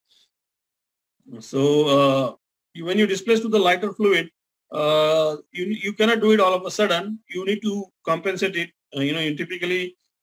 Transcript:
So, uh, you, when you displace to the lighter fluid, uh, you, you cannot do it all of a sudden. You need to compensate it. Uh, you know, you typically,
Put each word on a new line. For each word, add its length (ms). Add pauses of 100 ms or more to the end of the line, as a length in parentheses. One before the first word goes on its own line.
(1400)
So, 460
uh, 480 (380)
you, 120
when 120
you 80
displace 360
to 80
the 100
lighter 320
fluid, 400 (400)
uh, 640 (160)
you, 140
you 280
cannot 280
do 100
it 80
all 140
of 120
a 60
sudden. 480 (100)
You 160
need 180
to 220 (200)
compensate 500
it. 160 (240)
Uh, 60
you 120
know, 60
you 160
typically, 600 (260)